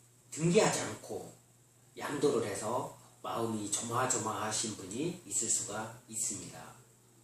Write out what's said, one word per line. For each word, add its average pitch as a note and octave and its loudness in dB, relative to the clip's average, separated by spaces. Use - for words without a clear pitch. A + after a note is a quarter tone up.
등기하지 F3 6
않고 - -6
양도를 C3+ 2
해서 - -2
마음이 A2 -2
조마조마하신 A#2 0
분이 B2+ -4
있을 - 0
수가 A2 -2
있습니다. G2 -6